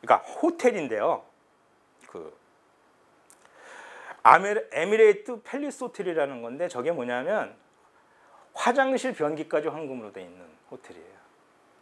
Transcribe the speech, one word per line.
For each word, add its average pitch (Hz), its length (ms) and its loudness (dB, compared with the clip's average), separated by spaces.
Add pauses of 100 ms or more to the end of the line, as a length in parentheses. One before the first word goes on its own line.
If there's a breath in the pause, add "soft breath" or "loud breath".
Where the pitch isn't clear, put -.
그러니까 - 280 4
호텔인데요. 165 960 0 (840)
그 80 280 -16 (1900 loud breath)
아메-, 196 480 6
에미레이트 214 720 2
팰리스 277 420 -8
호텔이라는 151 580 -4
건데, 135 240 -8
저게 127 240 -4
뭐냐면 127 680 -4 (960 soft breath)
화장실 262 600 0
변기까지 156 540 -2
황금으로 131 440 -10
돼 95 100 -14
있는 90 220 -20 (280)
호텔이에요. 92 460 -20 (640)